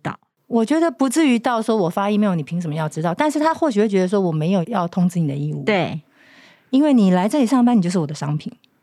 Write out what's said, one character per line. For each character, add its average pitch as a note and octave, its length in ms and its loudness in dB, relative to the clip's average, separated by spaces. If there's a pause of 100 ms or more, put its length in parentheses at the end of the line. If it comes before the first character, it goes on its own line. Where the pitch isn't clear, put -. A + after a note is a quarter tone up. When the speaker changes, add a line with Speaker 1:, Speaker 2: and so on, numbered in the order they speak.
Speaker 1:
道？ - 160 -10 (280)
Speaker 2:
我 A3+ 180 0
觉 D4 120 0
得 E4 140 2
不 C4+ 160 -2
至 D4+ 180 2
于 B3 140 2
到 A#3+ 220 -2
说 A3 160 0
我 F3 120 0
发 G3+ 220 -2
email， G#3 240 2
你 D#3 80 -2
凭 E3+ 180 -8
什 E3+ 60 -6
么 D3 80 -6
要 D#3 140 -4
知 D#3 120 -8
道？ E3 120 0
但 D4+ 180 0
是 D4+ 80 -2
他 D#4 140 0
或 D#4+ 180 -2
许 G3+ 80 0
会 G#3+ 80 4
觉 G3 140 0
得 F3+ 60 0
说 G3+ 120 0
我 F3+ 140 0
没 D#3 180 0
有 G3 120 2
要 F#3 220 -4
通 F3 220 0
知 F3+ 100 -4
你 D#3+ 120 0
的 C#3 40 -4
义 D3 200 -6
务。 D3 100 -8
Speaker 1:
对。 E3+ 380 -2 (720)
Speaker 2:
因 C4+ 120 4
为 D4+ 100 2
你 G#3 180 6
来 F3+ 180 2
这 D4+ 100 0
里 C4 60 4
上 B3 180 2
班， A#3+ 140 4
你 G3+ 40 2
就 E3+ 80 0
是 F#3 80 -2
我 E3 80 -2
的 D3 80 -8
商 D3 240 -4
品。 - 140 -10 (320)